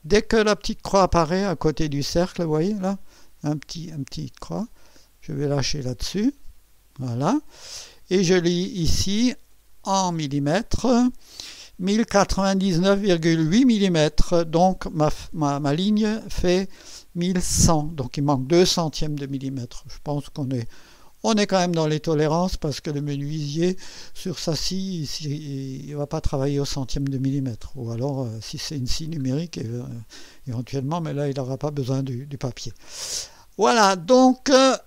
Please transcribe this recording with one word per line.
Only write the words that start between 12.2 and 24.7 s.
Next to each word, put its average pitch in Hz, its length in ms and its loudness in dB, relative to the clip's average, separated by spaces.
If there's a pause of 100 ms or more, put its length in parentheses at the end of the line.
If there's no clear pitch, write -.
virgule 165 500 2
huit 226 160 6
millimètres, 175 800 4
donc 170 480 2
ma, 151 180 2 (220)
ma, 143 280 0
ma 143 120 0
ligne 214 560 0
fait 185 400 0 (460)
mille 180 280 0
cent, 156 420 4
donc 151 320 -6
il 143 80 0
manque 135 220 0
deux 170 200 6
centièmes 151 520 -2
de 139 80 -8
millimètre. 135 640 -8
Je - 140 -14
pense 143 260 -4
qu'on 135 220 -6
est, 120 180 -4 (540)
on 220 120 2
est 208 120 4
quand 190 120 2
même 175 160 2
dans 160 120 2
les 151 140 0
tolérances, 156 560 2
parce 147 240 -4
que 165 100 -8
le 147 100 -4
menuisier, 147 760 -2 (380)
sur - 240 -6
sa 165 160 -2
scie, 185 540 -4 (120)